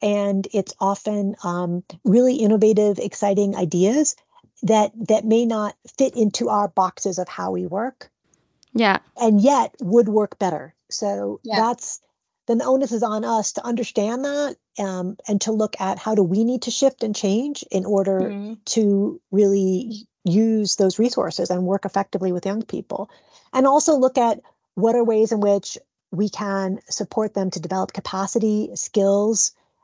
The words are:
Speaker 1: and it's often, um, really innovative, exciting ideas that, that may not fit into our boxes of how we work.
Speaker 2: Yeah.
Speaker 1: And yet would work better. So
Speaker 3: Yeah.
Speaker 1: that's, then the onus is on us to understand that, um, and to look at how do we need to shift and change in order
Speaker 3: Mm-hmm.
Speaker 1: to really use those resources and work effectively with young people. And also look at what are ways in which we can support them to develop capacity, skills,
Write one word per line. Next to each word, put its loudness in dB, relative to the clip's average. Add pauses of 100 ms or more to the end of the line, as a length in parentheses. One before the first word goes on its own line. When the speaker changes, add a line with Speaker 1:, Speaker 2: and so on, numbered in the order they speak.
Speaker 1:
and 0
it's -4
often, -2
um, -4 (180)
really 4
innovative, 4
exciting -2
ideas 0 (480)
that, 4 (160)
that 2
may 4
not -2 (220)
fit 2
into 0
our 2
boxes -2
of -4
how -6
we -4
work. -6 (640)
Speaker 2:
Yeah. 2 (220)
Speaker 1:
And 4
yet 4
would 4
work -2
better. -4 (160)
So -6
Speaker 3:
Yeah. -4
Speaker 1:
that's, -2 (440)
then 2
the -4
onus 2
is -2
on -2
us -2
to -8
understand -4
that, -4 (220)
um, -6 (100)
and 0
to -2
look -2
at -4
how -4
do 4
we 2
need -2
to -6
shift 0
and -4
change -2
in -2
order 0
Speaker 3:
Mm-hmm. -6 (140)
Speaker 1:
to 2 (100)
really 2 (180)
use 2
those 2
resources 0
and 0
work -2
effectively -2
with -4
young -4
people. -8 (460)
And 4
also 4
look 2
at 2 (340)
what 2
are 2
ways 2
in 0
which 0 (340)
we 0
can -4 (100)
support -4
them -2
to -8
develop -4
capacity, -2
skills, 0 (300)